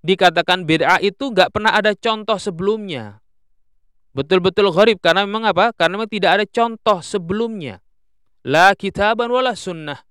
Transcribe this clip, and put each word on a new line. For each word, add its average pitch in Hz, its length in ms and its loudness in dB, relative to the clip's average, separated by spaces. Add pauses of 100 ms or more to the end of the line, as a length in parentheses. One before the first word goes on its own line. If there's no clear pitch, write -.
Dikatakan 180 640 2
bid'ah 160 320 2
itu 214 320 -4
nggak 190 160 4
pernah 214 240 0
ada 208 240 0
contoh 214 400 -4
sebelumnya. 180 880 -6 (920)
Betul-betul 185 560 0
gharib, 208 320 2
karena 185 240 2
memang 220 160 -6
apa? 208 320 0
Karena 180 240 0
memang 220 80 -6
tidak 196 320 0
ada 214 80 -2
contoh 220 560 -2
sebelumnya. 190 800 -8 (640)
La 170 240 6
kitaban 208 560 -2
wala 247 320 0
sunnah. 156 520 -12